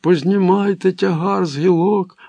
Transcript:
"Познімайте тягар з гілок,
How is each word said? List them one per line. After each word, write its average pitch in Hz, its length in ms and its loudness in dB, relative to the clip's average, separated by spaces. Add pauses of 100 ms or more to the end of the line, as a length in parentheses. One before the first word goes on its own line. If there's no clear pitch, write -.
"Познімайте 190 920 0
тягар 185 520 -2
з 139 120 -8
гілок, 180 600 0 (120)